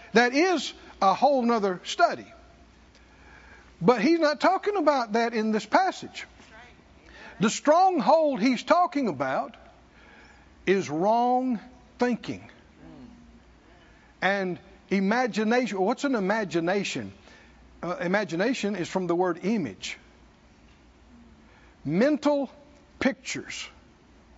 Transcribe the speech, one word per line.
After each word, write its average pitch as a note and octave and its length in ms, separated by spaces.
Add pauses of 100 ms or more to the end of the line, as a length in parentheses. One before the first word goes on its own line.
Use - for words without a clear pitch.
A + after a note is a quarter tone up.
(120)
that A#3+ 220
is E4+ 380 (280)
a F#3+ 140
whole C4+ 280
nother G#3 420
study. G#3 420 (1500)
But A3 200
he's E4 180
not D4+ 220
talking F#4+ 360
about C#4 360
that A#3 220
in A3 180
this G#3+ 120
passage. - 640 (1120)
The G#3 100
stronghold D4+ 880
he's B3+ 220
talking D4+ 460
about D3 480 (1080)
is F3+ 240
wrong A#3+ 680 (380)
thinking G#3+ 520 (1700)
and F#3 380 (320)
imagination. G#3+ 920
What's G#3 220
an C4+ 140
imagination? F3+ 960 (680)
Uh, E3+ 200
imagination G3+ 720
is E3+ 140
from F#3 180
the E3+ 80
word F3 300
image. F3+ 520 (1900)
Mental C#4 680 (480)
pictures - 680 (680)